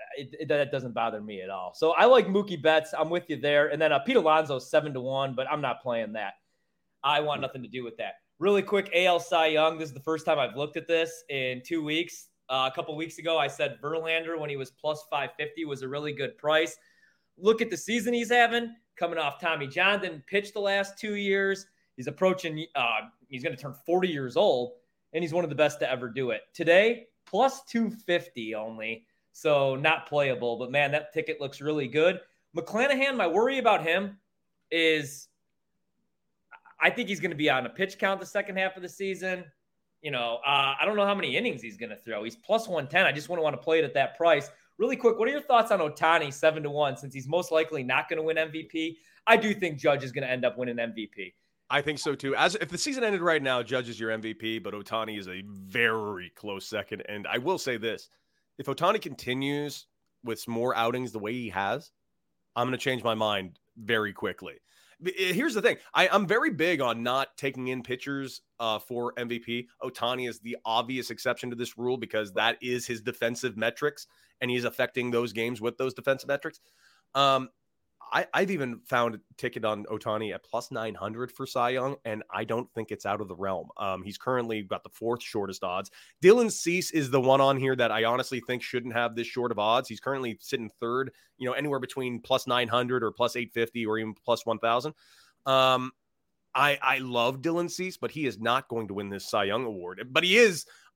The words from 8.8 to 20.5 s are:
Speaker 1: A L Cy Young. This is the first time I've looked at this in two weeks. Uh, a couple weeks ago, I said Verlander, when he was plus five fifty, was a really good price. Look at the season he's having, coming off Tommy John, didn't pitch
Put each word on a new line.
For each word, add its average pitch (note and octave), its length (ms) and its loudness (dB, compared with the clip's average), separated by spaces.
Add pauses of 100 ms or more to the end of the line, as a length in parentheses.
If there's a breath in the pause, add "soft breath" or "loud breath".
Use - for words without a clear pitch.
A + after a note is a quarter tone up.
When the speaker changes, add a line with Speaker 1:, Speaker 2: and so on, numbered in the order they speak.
Speaker 1:
A F3+ 120 6
L F3 140 6
Cy E3 280 2
Young. D#3 280 4
This D#3 120 -6
is C3 60 -14
the C#3 60 -12
first D#3 240 -2
time D#3 140 2
I've A#2+ 180 0
looked D3+ 220 -4
at D3+ 80 -8
this E3 420 0
in B2+ 380 -2
two E3 180 -2
weeks. D#3+ 440 -4 (200)
Uh, C3 240 2
a - 20 -14
couple D#3 220 -6
weeks D#3+ 220 -8
ago, E3 180 0
I C#3+ 120 2
said C#3 340 -4
Verlander, D#3+ 560 -2
when D3+ 100 -6
he C#3+ 80 -6
was C3 140 -8
plus D3+ 400 -4
five C#3 260 -2
fifty, D3+ 300 -6
was C3+ 160 -6
a C3 60 -8
really D3 240 -6
good C#3 260 -6
price. D#3 360 2 (640 soft breath)
Look A3 240 4
at A3+ 80 0
the F3+ 80 -4
season A#3 380 0
he's A#3 160 0
having, A#3 440 4 (220)
coming E3+ 220 -2
off D3 220 -4
Tommy D#3 260 -2
John, F#3+ 340 2
didn't E3 260 -8
pitch G3+ 260 -2